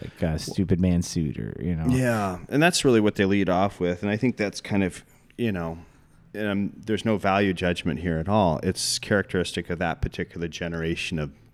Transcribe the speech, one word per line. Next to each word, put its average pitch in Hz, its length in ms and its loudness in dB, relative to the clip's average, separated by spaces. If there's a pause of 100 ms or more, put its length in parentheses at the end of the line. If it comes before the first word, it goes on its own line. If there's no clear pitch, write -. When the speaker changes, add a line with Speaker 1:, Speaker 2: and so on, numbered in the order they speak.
Speaker 1:
like, - 80 -12 (120)
uh, 92 80 0
Speaker 2:
Well 78 80 -2
Speaker 1:
Stupid 87 420 0
Man 90 220 4
Suit 80 360 -2
or, 52 240 -8
you 85 140 -2
know. 80 120 -2
Speaker 2:
Yeah, 113 500 0 (100)
and 131 120 2
that's 175 240 4
really 123 160 8
what 107 140 4
they 104 100 2
lead 98 240 2
off 92 300 2
with, 90 240 -2
and 101 80 0
I 104 60 0
think 117 200 0
that's 101 240 -4
kind 101 220 0
of, 90 220 -2 (340)
you 113 140 -2
know, 82 260 -6 (560)
and 104 140 -4
I'm, 101 360 -2
there's 107 200 -2
no 110 120 2
value 98 360 4
judgment 87 480 -2
here 85 180 0
at 80 100 -4
all. 98 360 4
It's - 340 -2
characteristic - 720 -2
of 85 80 -4
that 82 240 -2
particular 87 460 -6
generation 82 720 -4
of, 73 100 -6 (240)